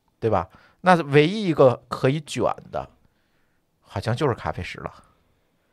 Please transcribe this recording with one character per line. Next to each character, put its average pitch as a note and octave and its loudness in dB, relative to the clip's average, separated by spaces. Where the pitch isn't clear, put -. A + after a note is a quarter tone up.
对 A2+ -2
吧？ F#2 0
那 F3+ 4
唯 C#3+ 4
一 G3+ -4
一 D#3+ 0
个 C3 4
可 - -2
以 D3+ -2
卷 B2 -6
的， C2+ -8
好 - -12
像 A2 -4
就 D3 -2
是 A#2 0
咖 - -6
啡 F2+ -8
师 - -12
了。 - -12